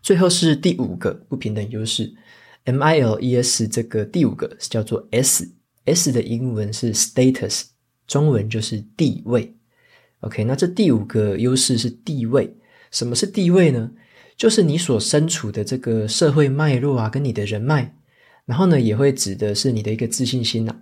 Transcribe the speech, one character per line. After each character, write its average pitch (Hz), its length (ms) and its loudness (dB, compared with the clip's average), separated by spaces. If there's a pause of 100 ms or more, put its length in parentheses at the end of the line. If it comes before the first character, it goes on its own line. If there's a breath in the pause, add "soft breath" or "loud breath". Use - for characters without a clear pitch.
最 190 160 4
后 180 140 6
是 165 240 4
第 175 220 0
五 - 180 -4
个 - 180 -4 (160)
不 - 80 -6
平 107 160 -6
等 107 180 -6
优 110 140 -6
势 - 300 -6 (480 loud breath)
，M 131 180 0
I 156 200 4
L 110 180 2
E 123 240 0
S 120 240 -2
这 113 160 -4
个 110 220 -4
第 165 200 0
五 113 80 2
个 - 280 -8
是 - 80 -12
叫 113 120 -2
做 - 300 -6
S，S - 1000 -2
的 120 100 0
英 120 300 -4
文 107 200 -4
是 110 220 -2
status， 127 680 0 (440)
中 143 180 2
文 110 240 2
就 110 100 -4
是 107 220 -6 (140)
地 123 300 0
位。 117 280 -2 (680 soft breath)
OK， - 200 -6
那 127 140 0
这 180 100 0
第 180 240 2
五 110 140 2
个 104 320 -2
优 123 180 0
势 127 240 0
是 117 100 -2
地 120 380 -6
位。 117 260 0 (380 soft breath)
什 - 160 -6
么 120 80 -4
是 - 100 0
地 185 280 0
位 175 180 6
呢？ 120 180 -2 (480 loud breath)
就 220 140 4
是 220 120 2
你 151 140 2
所 139 220 0
身 151 300 2
处 107 240 -6
的 107 100 -4
这 127 160 -4
个 110 300 -2
社 147 240 2
会 147 160 4
脉 139 320 0
络 135 180 0
啊， 110 100 -2
跟 135 140 -4
你 127 100 -2
的 107 120 -4
人 104 160 -4
脉， 139 340 0 (520 soft breath)
然 123 120 -2
后 190 80 4
呢， 160 140 6
也 107 160 2
会 139 160 4
指 98 240 -4
的 104 180 -2
是 131 160 0
你 110 120 -2
的 104 100 -2
一 113 40 -2
个 113 120 -4
自 127 160 -2
信 123 200 -2
心 113 240 -2
啊。 - 140 -10